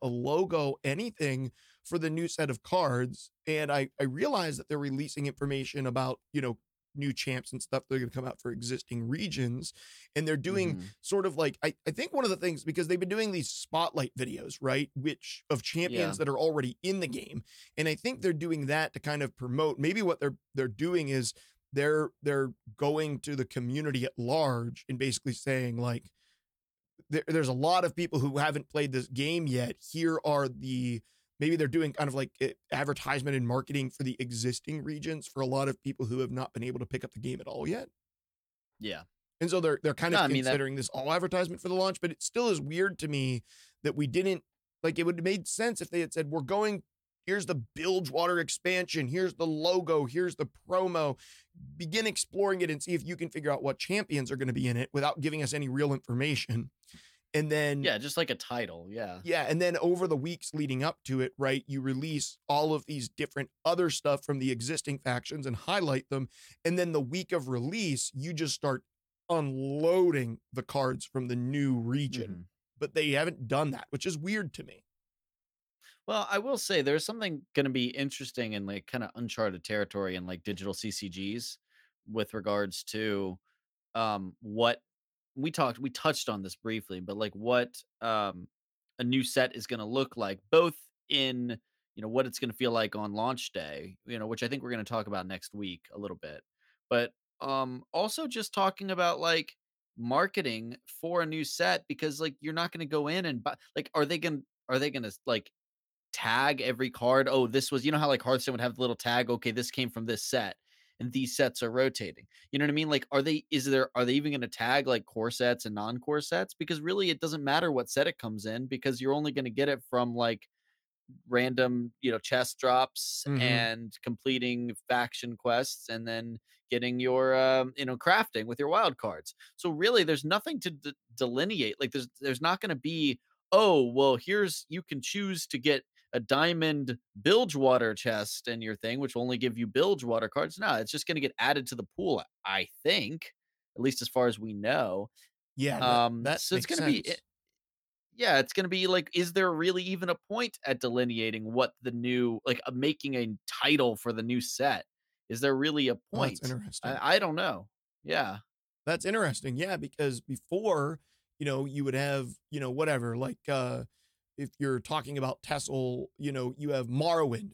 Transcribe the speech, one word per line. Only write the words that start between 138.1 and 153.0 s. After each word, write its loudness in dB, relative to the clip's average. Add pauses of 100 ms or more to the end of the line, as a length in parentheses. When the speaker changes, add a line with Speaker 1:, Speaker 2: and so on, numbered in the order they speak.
Speaker 2:
in -4
your -4
thing, -4
which -4
will 0
only 0
give 0
you 0
Bilgewater 2
cards." -2
No, 0
it's -2
just -4
gonna -2
get 0
added 2
to -8
the -6 (120)
pool, 0 (200)
I 0 (160)
think, 0 (440)
at -2
least 2
as -4
far 4
as 0
we -8
know. -2 (460)
Speaker 1:
Yeah, 0
that, 6
Speaker 2:
Um, -2
Speaker 1:
that 0
Speaker 2:
so 2
it's -2
Speaker 1:
makes -
Speaker 2:
gonna 0
be, 4
Speaker 1:
sense. -2
Speaker 2:
it, -4 (920)
yeah, 6
it's 0
gonna 2
be 2
like, 2
is 2
there 4
really 2
even -2
a 0
point -4
at 0
delineating 0
what 2
the -4
new, 2
like, 2
uh, -4
making 0